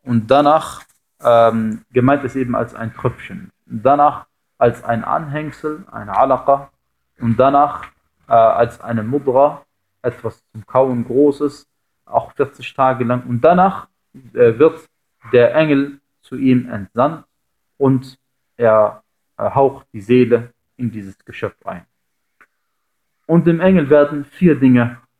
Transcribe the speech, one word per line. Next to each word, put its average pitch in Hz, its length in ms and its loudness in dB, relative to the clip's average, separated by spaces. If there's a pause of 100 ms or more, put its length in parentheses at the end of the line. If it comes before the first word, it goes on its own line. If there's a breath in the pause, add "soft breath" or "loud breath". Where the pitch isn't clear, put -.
und 117 280 -2
danach, 147 520 2 (380)
ähm, 113 720 0
gemeint 131 320 0
ist 123 100 -10
eben 123 220 -6
als 113 180 -6
ein 113 200 -12
Tröpfchen, - 580 -8 (140)
danach 139 600 0 (320)
als 120 240 0
ein 117 220 -6
Anhängsel, 151 880 -8
eine 101 240 -12
Alaqa 135 540 0 (500)
und 117 180 -2
danach, 143 460 0 (420)
äh, 123 60 -6
als 117 480 2
eine 113 240 -6
Mudra, 139 600 0 (380)
etwas - 480 -10
zum 107 160 -20
Kauen 127 380 0
Großes, 143 640 -2 (380)
auch - 260 -6
vierzig - 420 -8
Tage 131 300 -2
lang. 123 200 -4
Und 120 180 -4
danach, 180 440 2 (460)
äh, 117 260 2
wird 156 300 0 (440)
der 120 220 4
Engel 143 460 0 (220)
zu - 140 -16
ihm 127 340 0
entsandt 117 540 -4 (520)
und 131 420 -2 (380)
er, 110 460 0 (340)
äh, 104 140 -6
haucht 135 420 -2
die 107 80 -16
Seele 120 520 0 (240)
in 120 140 -6
dieses 98 340 -16
Geschöpf - 420 -14
ein. 90 180 -14 (1400)
Und 160 200 2
dem 170 140 2
Engel 180 300 2
werden 147 340 2
vier 175 300 0
Dinge 123 440 2 (220)